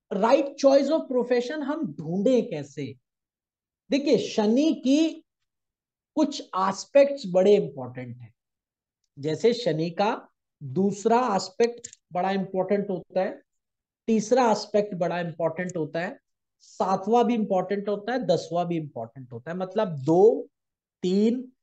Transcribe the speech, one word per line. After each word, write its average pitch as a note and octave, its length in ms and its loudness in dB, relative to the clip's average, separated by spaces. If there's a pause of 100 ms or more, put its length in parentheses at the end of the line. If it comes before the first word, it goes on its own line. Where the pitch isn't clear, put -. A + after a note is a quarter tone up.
(120)
right A#3 380 2 (160)
choice C4+ 240 6
of D#4+ 220 0
profession B3 520 -2
हम D4+ 220 -6 (140)
ढूंढें G3 500 2
कैसे। C#3+ 440 -10 (960)
देखिए, C#4+ 280 2
शनि A#3+ 560 2
की D4+ 360 2 (1080)
कुछ - 240 0
aspects A#3 840 0
बड़े F#3 280 4
important B2+ 600 -6
हैं। - 160 -20 (840)
जैसे D#3 360 0
शनि E3 360 -2
का G3+ 380 -2 (340)
दूसरा G3 580 0 (160)
aspect A#3 520 -2 (260)
बड़ा F3+ 180 -2
important G3 580 -2
होता F#3 320 -4
है, A3 200 -4 (640)
तीसरा A3+ 440 2
aspect G#3 440 0
बड़ा E3+ 240 -2
important E3+ 580 -4
होता D#3 220 -4
है, G3+ 180 -6 (420)
सातवां G3+ 640 0
भी A3+ 100 2
important G3+ 560 -2
होता G3+ 240 -4
है, C4 120 -4
दसवां E3+ 400 0
भी E3+ 120 -4
important B2+ 540 -12
होता A#2+ 200 -12
है। F3+ 60 -8
मतलब F#3 420 -4
दो, F#3 480 4 (560)
तीन, G#3+ 400 0 (180)